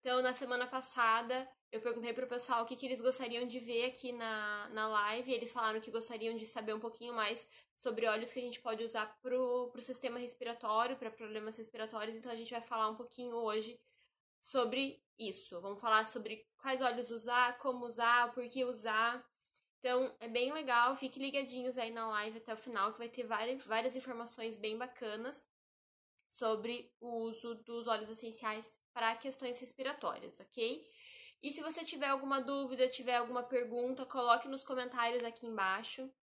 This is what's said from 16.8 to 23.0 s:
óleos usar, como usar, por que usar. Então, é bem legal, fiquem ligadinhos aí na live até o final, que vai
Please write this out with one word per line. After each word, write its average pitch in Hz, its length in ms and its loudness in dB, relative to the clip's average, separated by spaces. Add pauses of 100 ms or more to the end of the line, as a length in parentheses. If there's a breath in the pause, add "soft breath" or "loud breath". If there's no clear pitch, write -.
óleos 240 300 2
usar, 240 480 4
como 247 260 -2
usar, 240 480 6
por 240 160 -4
que 254 160 0
usar. 233 580 2 (640 soft breath)
Então, 254 320 4
é 233 80 -10
bem 247 260 2
legal, 262 440 4
fiquem 269 260 -6
ligadinhos 254 560 -2
aí 226 140 -2
na 226 160 -2
live 220 300 0
até 226 140 -8
o 220 40 -4
final, 220 360 0
que 214 60 -14
vai 233 100 -6